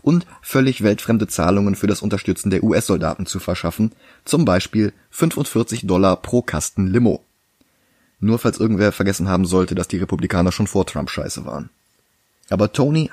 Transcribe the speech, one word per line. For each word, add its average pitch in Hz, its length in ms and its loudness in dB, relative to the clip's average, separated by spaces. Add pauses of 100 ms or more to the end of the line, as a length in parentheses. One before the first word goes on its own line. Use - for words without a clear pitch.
und 170 240 2 (160)
völlig 131 400 0
weltfremde 107 460 2
Zahlungen 98 460 2
für - 120 -2
das 101 160 0
Unterstützen 98 480 -2
der 95 140 0
U-S-Soldaten 85 600 0
zu - 140 -8
verschaffen, 92 540 -4 (340)
zum 175 180 2
Beispiel 101 480 2 (160)
fünfundvierzig 117 800 -2
Dollar 95 300 4
pro - 260 -2
Kasten 92 460 -4
Limo. 107 360 2 (1000)
Nur 113 140 2
falls - 220 -2
irgendwer 104 320 2
vergessen 98 360 -2
haben 92 160 2
sollte, 92 300 2
dass 87 140 -4
die - 80 -4
Republikaner 92 560 0
schon 104 160 -2
vor 95 180 0
Trump 71 240 -8
scheiße - 340 -8
waren. - 260 -10 (800)
Aber 104 220 2
Tony 151 400 2